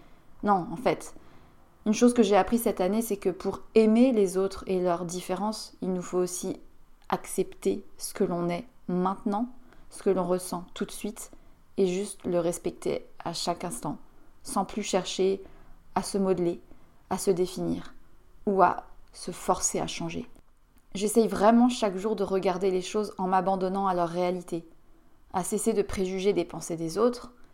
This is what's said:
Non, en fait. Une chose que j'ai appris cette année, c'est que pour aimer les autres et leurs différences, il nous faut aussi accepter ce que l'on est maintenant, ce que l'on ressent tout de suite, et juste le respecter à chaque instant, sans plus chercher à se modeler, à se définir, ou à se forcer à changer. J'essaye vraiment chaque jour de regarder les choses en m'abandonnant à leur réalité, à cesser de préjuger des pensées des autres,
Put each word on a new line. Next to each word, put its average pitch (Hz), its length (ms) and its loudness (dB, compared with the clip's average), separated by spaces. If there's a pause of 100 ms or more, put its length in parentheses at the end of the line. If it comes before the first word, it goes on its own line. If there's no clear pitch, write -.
(420)
Non, 196 300 2
en 165 40 -8
fait. - 380 -2 (680)
Une 214 80 2
chose 240 220 6
que 240 80 6
j'ai 202 140 6
appris 196 220 4
cette 202 220 0
année, 202 220 2
c'est 208 140 -2
que 202 120 -2
pour 185 320 -4 (140)
aimer 226 380 8
les 190 260 2
autres 190 280 -2
et 185 140 0
leurs 180 240 0
différences, 185 800 -6
il 185 100 -2
nous 180 100 -2
faut 180 160 -4
aussi 180 400 -4 (520)
accepter 190 720 -4 (140)
ce - 160 -10
que 202 100 0
l'on 175 240 -2
est 175 180 -4 (220)
maintenant, 196 640 -2 (400)
ce - 120 -16
que 208 80 2
l'on 185 160 2
ressent 180 380 -2 (100)
tout 214 100 -4
de - 60 -12
suite, - 400 -10 (460)
et 196 100 4
juste 190 380 -4
le 175 160 0
respecter - 680 -4 (180)
à 170 100 -6
chaque - 280 -4
instant, 151 360 -8 (440)
sans - 220 -2
plus - 180 -6
chercher 190 600 0 (520)
à 196 80 0
se - 160 -2
modeler, 180 420 2 (500)
à 196 80 -2
se - 120 0
définir, 170 640 -2 (520)
ou 190 160 4
à - 220 4 (280)
se - 180 -12
forcer - 500 -2
à - 60 -2
changer. - 420 -6 (640)
J'essaye 208 340 4
vraiment 220 400 6
chaque 208 280 0
jour 214 200 -2
de 196 80 0
regarder 185 460 2
les 185 120 0
choses 208 360 -4
en 185 100 -2
m'abandonnant 190 580 2
à 185 80 2
leur 175 140 2
réalité, 175 580 -4 (680)
à 180 120 -2
cesser 220 280 0
de 202 100 2
préjuger 190 500 0
des 175 120 2
pensées 170 320 -8
des 165 220 -4
autres, 240 340 0 (220)